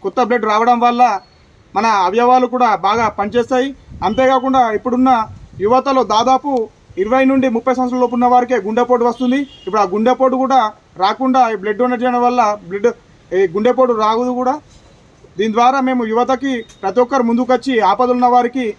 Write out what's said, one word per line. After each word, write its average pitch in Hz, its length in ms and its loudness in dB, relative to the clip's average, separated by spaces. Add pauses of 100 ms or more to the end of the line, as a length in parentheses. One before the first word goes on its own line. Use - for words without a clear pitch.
కొత్త 196 240 -4
బ్లడ్ 220 220 -2
రావడం 233 360 2
వల్ల 240 160 2 (720)
మన 214 100 0 (200)
అవయవాలు 240 480 2
కూడా 247 140 2 (180)
బాగా 220 200 0 (120)
పనిచేస్తాయి. 240 500 -2 (400)
అంతేకాకుండా 262 540 0 (160)
ఇప్పుడున్న 247 320 0 (540)
యువతలో 262 380 2 (120)
దాదాపు 262 380 2 (500)
ఇరవై 247 280 0
నుండి 269 240 0
ముప్పై 233 220 -2
సంవత్సరాల 254 260 -2
లోపు 247 160 -2
ఉన్న 247 160 2
వారికే 247 320 2
గుండెపోటు 240 440 0
వస్తుంది. 254 280 -2 (260)
ఇప్పుడు 202 200 -2
ఆ - 100 -4
గుండెపోటు 254 480 2
కూడా 262 180 2 (440)
రాకుండా 254 360 0 (120)
ఈ 214 100 -6
బ్లడ్ 208 180 -4
డొనేట్ 247 240 -2
చేయడం 247 220 0
వల్ల 247 160 2 (260)
బ్లడ్, 202 220 -2 (480)
ఈ - 20 2 (140)
గుండెపోటు 240 380 2 (100)
రాదు 233 380 -2
కూడా. 254 140 0 (840)
దీని 214 180 -2
ద్వారా 254 220 2 (100)
మేము 254 140 0 (100)
యువతకి 262 400 -2 (300)
ప్రతి 196 220 -2
ఒక్కరు 254 260 -2
ముందుకొచ్చి 247 440 -2 (160)
ఆపదలున్న 247 440 0
వారికి 247 320 0 (120)